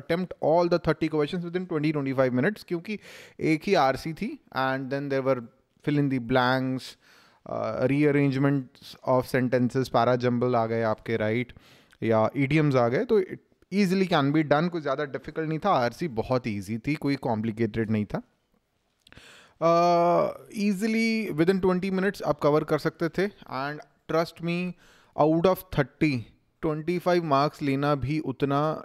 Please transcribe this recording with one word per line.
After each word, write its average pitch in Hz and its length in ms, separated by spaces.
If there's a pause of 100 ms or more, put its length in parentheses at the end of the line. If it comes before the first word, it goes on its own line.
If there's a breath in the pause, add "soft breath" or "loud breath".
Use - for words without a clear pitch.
attempt 170 320 (180)
all 175 220
the 175 140
thirty 160 280
questions 156 340
within 180 220
twenty, 156 260
twenty-five 131 420
minutes, 196 300
क्योंकि 175 300 (540 loud breath)
एक 151 140
ही 202 160
आरसी 135 300 (100)
थी 214 60 (360)
and 131 300
then 143 180
there 135 160
were 131 100 (460)
fill 147 180
in 139 120
the 131 40 (140)
blanks, 131 580 (560 soft breath)
uh, 110 460
rearrangements 139 1040 (180)
of 127 160
sentences, 127 640
para 123 220 (100)
jumble 123 280
आ 113 120
गए 113 240
आपके, 113 260
राइट, 110 360 (500 soft breath)
या 110 260 (180)
idioms 147 300
आ 120 120
गए, 151 160
तो 220 160
it - 200 (420)
easily 185 340
can 143 180
be 156 180
done। 156 180
कुछ 170 120
ज़्यादा 143 220 (100)
डिफिकल्ट 156 340
नहीं 156 160
था, 202 60 (140)
आरसी 120 240 (120)
बहुत 127 280
ईजी 104 380
थी, 147 80 (120)
कोई 139 100 (140)
कॉम्प्लिकेटेड 110 600
नहीं 107 140 (100)
था। - 80 (1400 loud breath)
Uh, 170 720 (320)
easily 220 640 (100)
within 180 240
twenty 185 340
minutes 196 300
आप 147 140
कवर 151 280
कर 156 80
सकते 165 300 (100)
थे 190 100 (300)
and 147 220 (300)
trust 160 360
me, 170 100 (680 soft breath)
out 165 260
of 185 100 (140)
thirty, 147 400 (480)
ट्वेंटी 156 360
फ़ाइव 175 260
मार्क्स 147 380
लेना 143 400
भी 147 160 (120)
उतना 139 280 (260)